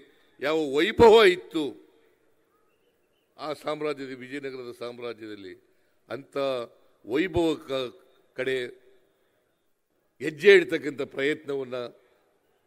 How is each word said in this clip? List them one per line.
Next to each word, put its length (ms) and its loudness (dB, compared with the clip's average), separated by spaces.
ಯಾವ 160 0
ವೈಭವ 400 8
ಇತ್ತು 260 -8
ಆ 120 -10
ಸಾಮ್ರಾಜ್ಯದ, 500 -6
ವಿಜಯನಗರದ 480 -12
ಸಾಮ್ರಾಜ್ಯದಲ್ಲಿ 720 -12
ಅಂತ 280 -14
ವೈಭವ 440 -2
ಕ-, 240 -6
ಕಡೆ 200 -4
ಹೆಜ್ಜೆ 380 2
ಇಡ್ತಕ್ಕಂಥ 440 -2
ಪ್ರಯತ್ನವನ್ನ 600 -6